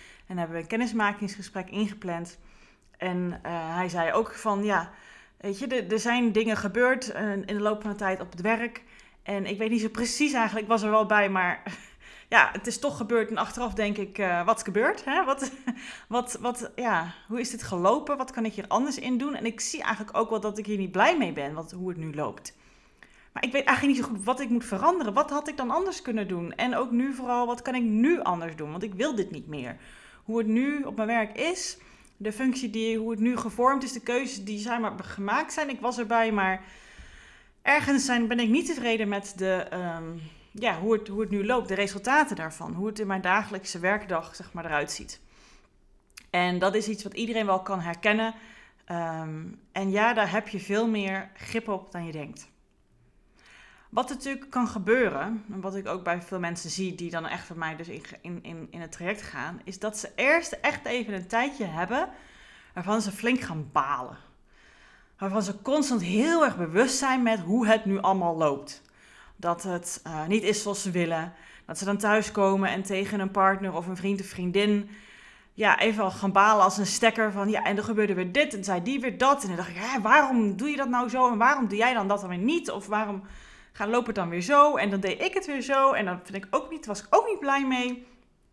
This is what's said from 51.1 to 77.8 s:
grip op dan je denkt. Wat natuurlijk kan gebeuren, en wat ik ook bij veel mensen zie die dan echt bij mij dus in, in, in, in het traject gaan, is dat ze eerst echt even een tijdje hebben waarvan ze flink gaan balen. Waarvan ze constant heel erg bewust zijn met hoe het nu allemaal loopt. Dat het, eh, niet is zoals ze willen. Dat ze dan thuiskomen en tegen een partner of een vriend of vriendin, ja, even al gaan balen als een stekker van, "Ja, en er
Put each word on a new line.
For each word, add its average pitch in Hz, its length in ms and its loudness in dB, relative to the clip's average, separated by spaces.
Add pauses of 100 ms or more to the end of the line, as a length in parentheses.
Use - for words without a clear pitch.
grip 226 340 -6
op 190 240 -6
dan 170 140 -8
je 165 60 -8
denkt. 151 400 -12 (1400)
Wat 254 200 -2
natuurlijk 277 400 -8
kan 247 180 0
gebeuren, 208 840 2
en 190 100 -8
wat 190 140 -6
ik 196 120 -6
ook 180 160 -6
bij 175 180 -2
veel 185 180 -8
mensen 170 300 -6
zie 180 260 -4
die 175 140 -10
dan 165 160 -6
echt - 220 -10
bij 165 100 -14
mij 160 180 -6
dus 165 120 -12
in, 214 160 -14 (180)
in, 170 220 -10
in, 160 280 -14
in 170 100 -14
het 165 100 -12
traject 202 300 -6
gaan, 151 420 -10
is - 160 -12
dat 214 180 -6
ze - 180 -10
eerst 320 360 2
echt - 340 -2
even 220 280 -4
een 185 140 -8
tijdje 240 380 -2
hebben 185 440 -2 (640)
waarvan 202 280 0
ze 202 100 -4
flink 247 300 0
gaan 156 300 -6
balen. 135 460 -2 (1000)
Waarvan 196 260 0
ze 196 180 -6
constant 269 400 2
heel 262 420 4
erg 202 140 4
bewust 185 400 4
zijn 262 260 2
met 220 160 4
hoe 208 280 2
het 220 180 6
nu 196 160 2
allemaal 175 360 2
loopt. 143 440 0 (540)
Dat 170 280 -2
het, 180 400 -6
eh, 160 240 -6
niet 202 160 2
is 208 180 2
zoals 202 200 -4
ze 190 100 -4
willen. 170 420 0 (320)
Dat 160 120 -10
ze 196 80 -6
dan 202 120 2
thuiskomen 202 720 4
en 185 140 -2
tegen 196 360 -2
een 190 120 -2
partner 190 420 2
of 170 140 -6
een 185 100 -6
vriend 196 240 -2
of 190 60 -10
vriendin, 202 600 0 (640)
ja, 208 260 4
even 214 240 2
al 185 80 0
gaan 196 200 -2
balen 202 320 8
als 190 140 4
een 202 80 0
stekker 226 460 2
van, 202 180 -2
"Ja, 214 140 0
en 208 140 2
er 208 60 -2